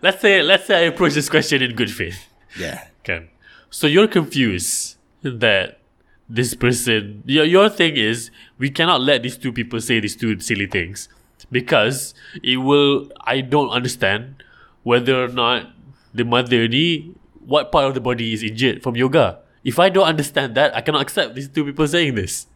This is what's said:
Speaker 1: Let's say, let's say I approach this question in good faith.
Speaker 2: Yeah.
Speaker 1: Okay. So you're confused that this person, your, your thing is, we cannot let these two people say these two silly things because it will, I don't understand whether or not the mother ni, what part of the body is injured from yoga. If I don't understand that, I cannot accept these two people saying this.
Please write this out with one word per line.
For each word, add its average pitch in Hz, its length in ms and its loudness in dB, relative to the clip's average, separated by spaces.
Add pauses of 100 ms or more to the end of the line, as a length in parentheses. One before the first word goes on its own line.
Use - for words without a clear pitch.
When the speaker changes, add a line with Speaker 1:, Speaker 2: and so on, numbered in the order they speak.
Speaker 1:
Let's 180 180 0
say, 196 220 4
let's 190 240 2
say 208 100 2
I 170 40 4 (100)
approach 165 240 0
this 147 160 -2
question 151 320 0
in 123 140 -4
good 117 140 -2
faith. 90 360 -10 (320)
Speaker 2:
Yeah. - 300 -10 (180)
Speaker 1:
Okay. 85 240 -8 (400)
So - 160 -4
you're 185 220 4
confused 135 880 -2 (260)
that 113 560 0 (500)
this 117 260 -2
person, 110 680 -2
your, 147 200 2
your 185 240 6
thing 170 280 0
is, 117 360 -2 (260)
we 131 100 -2
cannot 165 320 0
let 131 220 2
these 123 160 -8
two 127 140 -6
people 117 280 -6
say 113 200 0
these 104 160 -6
two 110 240 -4
silly 101 260 -4
things 92 420 -6 (440)
because 127 600 0 (280)
it 127 140 0
will, 143 640 2
I 131 220 -2
don't 131 280 0
understand 123 720 -2 (400)
whether 123 400 2
or 123 60 -4
not 123 420 -2 (420)
the 113 120 -2
mother 120 420 2
ni, 156 480 -2 (320)
what 143 240 0
part 151 160 2
of 135 80 -2
the 131 60 -4
body 117 320 -2
is 110 100 -4
injured 113 400 -2
from 120 140 -4
yoga. 127 420 2 (240)
If - 160 -4
I 190 100 6
don't 185 200 4
understand 143 480 -2
that, 143 180 2
I 113 60 -4
cannot 151 220 -2
accept 127 340 -4
these 135 120 -10
two 151 160 -4
people 147 220 -2
saying 147 300 0
this. - 400 -8